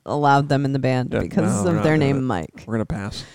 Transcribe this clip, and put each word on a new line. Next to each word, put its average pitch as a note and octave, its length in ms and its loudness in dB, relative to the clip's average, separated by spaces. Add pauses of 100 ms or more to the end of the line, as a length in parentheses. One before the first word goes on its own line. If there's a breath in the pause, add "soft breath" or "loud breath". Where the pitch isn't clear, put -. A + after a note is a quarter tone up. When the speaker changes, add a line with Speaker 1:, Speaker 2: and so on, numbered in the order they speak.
Speaker 1:
allowed C#3+ 460 2
them C#3 160 2
in C3+ 80 0
the C#3 40 0
band B2+ 340 0
Speaker 2:
Yeah, A2+ 80 0
Speaker 1:
because F3 360 0
Speaker 2:
no, - 80 0
we're F3+ 60 2
Speaker 1:
of E3+ 60 2
Speaker 2:
not D#3 80 0
Speaker 1:
their D#3 120 4
Speaker 2:
doing D3 120 2
Speaker 1:
name, C#3 100 0
Speaker 2:
it. - 40 -2
Speaker 1:
Mike. G2+ 440 -6
Speaker 2:
We're G#2+ 80 -6
gonna A2 100 -2
pass. - 400 -8 (100)